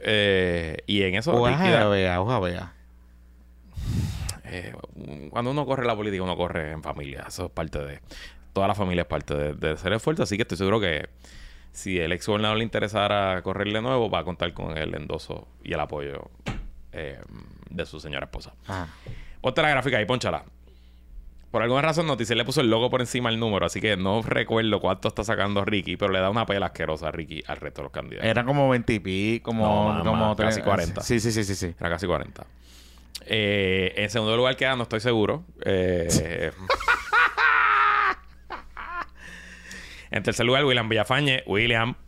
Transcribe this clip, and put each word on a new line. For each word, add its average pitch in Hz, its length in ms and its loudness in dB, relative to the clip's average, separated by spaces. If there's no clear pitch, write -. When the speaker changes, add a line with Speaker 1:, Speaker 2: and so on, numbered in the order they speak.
Speaker 1:
eh... 92 760 2
y 101 160 2
en 92 120 2
eso, 117 200 2
Speaker 2:
Ojalá 120 240 4
Speaker 1:
Ricky 185 120 4
da 110 180 6
Speaker 2:
vea, 92 320 4
ojalá 113 200 0
vea. 90 320 -4
Speaker 1:
Eh, 90 260 -10
cuando 120 200 -2
uno 143 160 0
corre 131 180 0
la 117 120 0
política, 104 260 -2
uno 90 140 -2
corre 85 360 -2
en 78 100 -8
familia. 71 440 -8
Eso 90 200 -8
es 82 40 -10
parte 80 300 -6
de, 71 200 -10
toda 95 160 2
la 101 60 2
familia 92 280 2
es - 60 -4
parte 76 260 -2
de, 73 200 -2
de 78 220 -2
ser 92 180 -2
esfuerzo. 156 280 0
Así 101 140 0
que 95 60 0
estoy 82 160 -2
seguro 95 220 4
que 80 280 -2
si 95 260 -2
el 82 140 0
ex 87 140 -4
gobernador 107 320 2
le 117 60 0
interesara 101 760 0
correr 98 300 -2
de 110 100 -2
nuevo, 123 280 2
va 90 100 2
a 80 40 -6
contar 87 280 -4
con 82 260 -6
el 85 160 -4
endoso - 540 -8
y 87 80 -6
el 80 80 -2
apoyo, 73 500 -6
eh, 71 260 -10
de 82 180 -6
su - 120 -14
señora 69 280 -8
esposa. - 280 -12
Speaker 2:
Ajá. 92 220 -6
Speaker 1:
Ponte 127 200 0
la 156 100 2
gráfica 131 280 2
ahí, 107 80 2
pónchala. 101 380 0
Por 110 120 2
alguna 127 200 2
razón, 160 240 2
Noticiel 117 320 0
le 120 60 0
puso 131 160 0
el 113 100 4
logo 117 200 4
por 127 100 2
encima 123 300 0
del 113 100 0
número, 101 260 2
así 90 140 -2
que 104 160 2
no 98 260 2
recuerdo 113 580 2
cuánto 95 280 0
está 107 160 -2
sacando 101 400 2
Ricky, 92 320 0
pero 98 160 2
le 92 80 2
da 95 100 4
una 113 160 0
pela 98 200 0
asquerosa 80 420 -4
a - 20 -2
Ricky 78 360 -8
al 73 100 -6
resto 71 260 -10
de - 20 -8
los 71 80 -10
candidatos. 67 380 -4
Speaker 2:
Era 117 140 2
como 139 240 4
veinte 123 260 2
y 104 60 0
pico, 101 500 0
como, 110 160 2
Speaker 1:
No, 104 280 4
más, 85 100 0
Speaker 2:
como 110 240 4
Speaker 1:
más, 107 80 2
Speaker 2:
tres, 107 140 2
Speaker 1:
casi 107 120 0
cuarenta. 90 400 2
Speaker 2:
sí, 120 160 2
sí, 110 140 2
sí, 110 120 2
sí, 98 120 -2
sí. 87 220 -4
Speaker 1:
Era 85 120 -2
casi 85 160 -2
cuarenta. - 400 -4
Eh, 98 680 2
en 104 140 0
segundo 110 260 2
lugar 127 200 2
queda, 131 200 2
no 120 60 -2
estoy 110 180 -2
seguro. 117 440 2
Eh, 87 960 2
<laughs> 92 60 -14
en 107 120 -2
tercer 117 240 2
lugar, 135 180 4
William 123 240 4
Villafañe. 127 580 2
William. 113 480 2